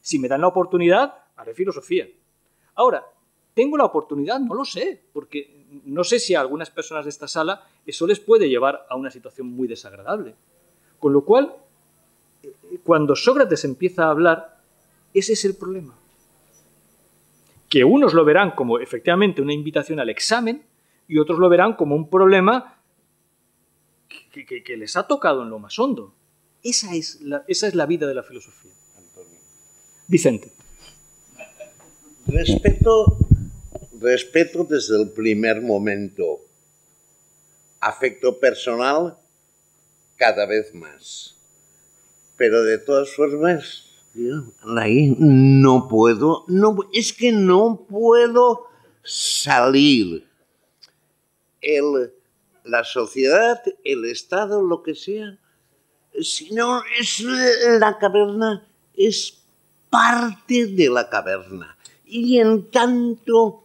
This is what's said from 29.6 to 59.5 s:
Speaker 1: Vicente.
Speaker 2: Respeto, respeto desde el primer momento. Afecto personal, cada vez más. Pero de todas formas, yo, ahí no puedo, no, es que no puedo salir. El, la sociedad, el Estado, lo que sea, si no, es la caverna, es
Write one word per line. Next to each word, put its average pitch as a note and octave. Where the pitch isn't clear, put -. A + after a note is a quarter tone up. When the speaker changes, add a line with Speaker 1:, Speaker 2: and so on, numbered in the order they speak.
Speaker 1:
Vicente. C#3
Speaker 2:
Respeto, -
respeto D#3+
desde A2
el G#2
primer A2
momento. G2+
Afecto B2
personal, C3
cada G#2
vez G#2+
más. -
Pero A#2
de A2
todas C#3
formas, D3+
yo, B2
ahí A#2+
no C3+
puedo, A#2
no, G3
es A3
que A#3+
no G3+
puedo A#3
salir. C3
El, C#3+
la A#2
sociedad, C#3+
el C3
Estado, G3
lo E3+
que D#3
sea, G3+
si -
no, A#3+
es G#3+
la A#3
caverna, G#3
es -